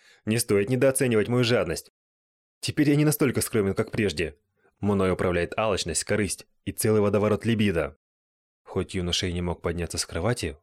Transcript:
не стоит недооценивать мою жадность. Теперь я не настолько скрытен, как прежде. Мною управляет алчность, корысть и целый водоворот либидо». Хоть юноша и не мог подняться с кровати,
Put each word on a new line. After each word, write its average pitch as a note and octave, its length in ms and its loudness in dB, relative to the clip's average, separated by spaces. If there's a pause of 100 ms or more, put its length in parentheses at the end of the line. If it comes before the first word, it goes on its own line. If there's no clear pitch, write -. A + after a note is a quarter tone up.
(240)
не A2 140 0
стоит G2+ 300 2
недооценивать B2 600 2
мою B2 160 2
жадность. G2 460 -2 (720)
Теперь D3 300 0
я C#3+ 60 4
не D3+ 80 4
настолько D3 360 2
скрытен, G2 340 0
как - 160 -2
прежде. E2+ 460 -2 (440)
Мною G2 340 2
управляет F2 440 0
алчность, F#2+ 460 -2
корысть G#2 420 -2 (180)
и G2 80 -8
целый G#2+ 280 2
водоворот G2+ 440 2
либидо». G2+ 520 0 (760)
Хоть - 240 -4
юноша F2 320 -2
и F2 60 -4
не F2 100 -4
мог F2 200 -6
подняться E2+ 360 -4
с - 80 -4
кровати, E2+ 560 -4